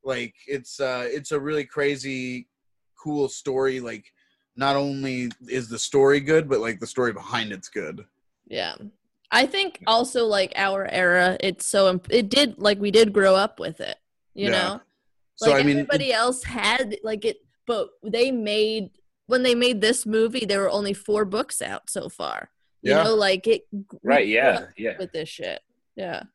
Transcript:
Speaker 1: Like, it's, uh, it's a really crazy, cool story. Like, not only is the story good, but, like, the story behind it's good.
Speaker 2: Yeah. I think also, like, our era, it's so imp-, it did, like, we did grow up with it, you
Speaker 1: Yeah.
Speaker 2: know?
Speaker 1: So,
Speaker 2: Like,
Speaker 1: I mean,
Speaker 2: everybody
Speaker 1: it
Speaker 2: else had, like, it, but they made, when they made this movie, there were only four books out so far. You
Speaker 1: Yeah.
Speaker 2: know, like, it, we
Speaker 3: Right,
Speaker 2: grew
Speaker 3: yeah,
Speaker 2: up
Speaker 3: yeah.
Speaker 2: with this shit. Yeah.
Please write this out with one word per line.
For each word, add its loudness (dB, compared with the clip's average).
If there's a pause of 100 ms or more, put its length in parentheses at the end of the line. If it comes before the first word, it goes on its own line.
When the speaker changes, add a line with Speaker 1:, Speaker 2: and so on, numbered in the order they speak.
Speaker 1:
Like, -6 (120)
it's, -8
uh, -4
it's -6
a -2
really -2
crazy, -4 (540)
cool -2
story. -2
Like, -12 (520)
not 2
only -2 (180)
is -4
the -10
story 4
good, 2
but, 2
like, -4
the -8
story 0
behind -6
it's -14
good. -8 (420)
Speaker 2:
Yeah. -6 (560)
I 4
think -4
also, 2
like, 0
our -2
era, 2
it's -4
so 4
imp-, -4
it 4
did, 2
like, 2
we 0
did 6
grow 6
up 0
with -8
it, -10 (380)
you -4
Speaker 1:
Yeah. 0
Speaker 2:
know? -2 (560)
Speaker 1:
So, 2
Speaker 2:
Like, 6
Speaker 1:
I 4
mean, 4
Speaker 2:
everybody 0
Speaker 1:
it 2
Speaker 2:
else 0
had, -2
like, -6
it, -2 (300)
but -2 (120)
they 0
made, 0 (360)
when 2
they 4
made 2
this 2
movie, 0
there 0
were 0
only -2
four 0
books -4
out -10
so -8
far. -8 (300)
You 0
Speaker 1:
Yeah. 6
Speaker 2:
know, 2
like, 2
it, 2
we -8 (180)
Speaker 3:
Right, 4
Speaker 2:
grew -2
Speaker 3:
yeah, 6 (120)
Speaker 2:
up -14 (100)
Speaker 3:
yeah. -4
Speaker 2:
with -10
this -8
shit. -10 (340)
Yeah. -10 (120)